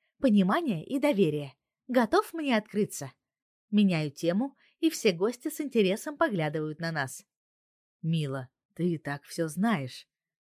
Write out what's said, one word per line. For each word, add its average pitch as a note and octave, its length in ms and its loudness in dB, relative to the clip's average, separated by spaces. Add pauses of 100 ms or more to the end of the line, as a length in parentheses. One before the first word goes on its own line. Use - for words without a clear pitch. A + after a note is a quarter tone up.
(200)
Понимание G#3 640 2
и C#4 140 -4
доверие. F3 560 0 (340)
Готов C4 460 2
мне C#4+ 240 0
открыться? G3+ 540 -4 (580)
Меняю F#3 400 4
тему, F#3 440 -2 (260)
и D#4+ 100 2
все A3 220 2
гости G#3 360 -2
с D#4 140 -6
интересом A#3 560 0
поглядывают D#3 600 -2
на E3 140 -6
нас. C#3+ 320 -4 (800)
Мила, D3 480 -2 (240)
ты E3+ 200 -2
и D#3 40 -4
так C#3+ 260 -10
все E3 240 -4
знаешь, D#3+ 600 -4 (380)